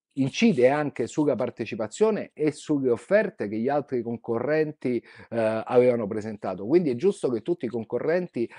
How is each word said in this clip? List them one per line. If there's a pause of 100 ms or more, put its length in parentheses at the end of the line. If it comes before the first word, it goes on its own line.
(180)
incide
anche
sulla
partecipazione
e
sulle
offerte
che
gli
altri
concorrenti, (260)
eh, (280)
avevano
presentato.
Quindi
è
giusto
che
tutti
i
concorrenti,